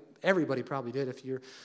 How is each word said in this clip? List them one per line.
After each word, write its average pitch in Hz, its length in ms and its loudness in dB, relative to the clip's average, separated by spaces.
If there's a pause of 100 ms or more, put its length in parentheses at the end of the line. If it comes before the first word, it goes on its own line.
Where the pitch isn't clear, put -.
(220)
everybody 151 400 4
probably 127 300 -4
did 135 160 -2
if 127 180 -8
you're 131 160 -4 (240)